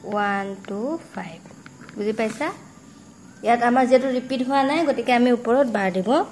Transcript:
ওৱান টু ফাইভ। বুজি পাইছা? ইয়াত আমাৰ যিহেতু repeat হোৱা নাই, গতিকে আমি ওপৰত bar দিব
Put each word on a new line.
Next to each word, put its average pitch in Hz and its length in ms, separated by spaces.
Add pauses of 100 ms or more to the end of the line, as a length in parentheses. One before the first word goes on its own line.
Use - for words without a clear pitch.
ওৱান 202 360 (220)
টু 240 320 (160)
ফাইভ। 170 240 (560)
বুজি 208 160
পাইছা? 220 360 (960)
ইয়াত 233 200
আমাৰ 247 220
যিহেতু 254 220 (100)
repeat 254 300
হোৱা 269 160
নাই, 302 220
গতিকে 254 280
আমি 247 180
ওপৰত 240 360
bar 202 240
দিব 185 180 (220)